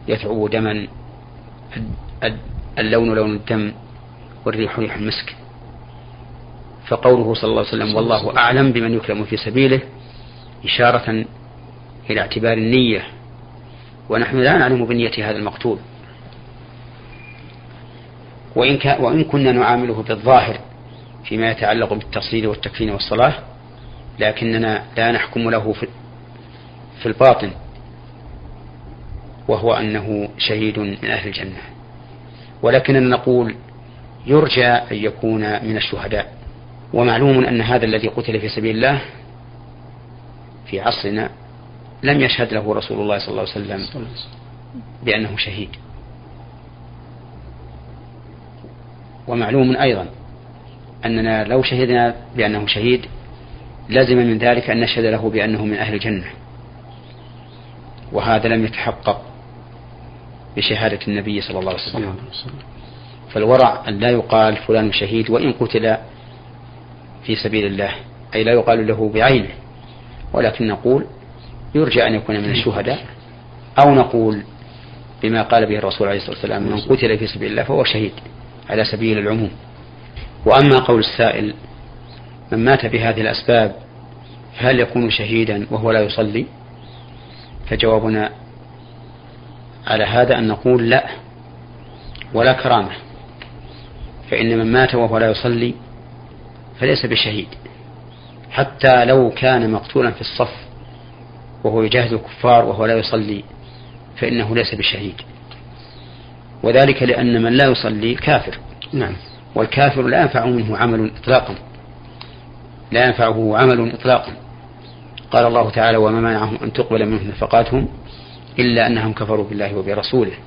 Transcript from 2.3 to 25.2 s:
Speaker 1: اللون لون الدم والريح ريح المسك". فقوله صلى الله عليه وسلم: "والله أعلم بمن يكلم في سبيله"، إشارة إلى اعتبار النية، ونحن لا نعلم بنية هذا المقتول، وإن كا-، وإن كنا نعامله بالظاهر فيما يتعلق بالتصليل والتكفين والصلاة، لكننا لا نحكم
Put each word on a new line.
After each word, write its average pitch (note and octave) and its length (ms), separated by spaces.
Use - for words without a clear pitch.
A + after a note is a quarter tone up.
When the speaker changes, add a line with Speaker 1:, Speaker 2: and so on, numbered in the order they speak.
Speaker 1:
اللون A2+ 360
لون G#2+ 200
الدم G#2+ 360
والريح A2 340
ريح A2 160
المسك". G#2+ 400
فقوله A#2 460
صلى A2 160
الله A2 160
عليه - 40
وسلم: G#2+ 260
"والله A2+ 420
أعلم B2+ 340
بمن A2+ 220
يكلم G#2+ 320
في G#2+ 120
سبيله"، C3 420
إشارة A2+ 600
إلى G#2+ 120
اعتبار A2+ 360
النية، A2+ 500
ونحن A#2+ 280
لا C3+ 200
نعلم B2+ 280
بنية A#2 320
هذا G#2+ 200
المقتول، G#2 400
وإن C3 220
كا-، C#3 220
وإن C#3 240
كنا C#3 280
نعامله A#2+ 520
بالظاهر A2 560
فيما A2+ 280
يتعلق A2 420
بالتصليل A2 540
والتكفين A2 420
والصلاة، A2 440
لكننا A2 640
لا A#2 140
نحكم A2+ 380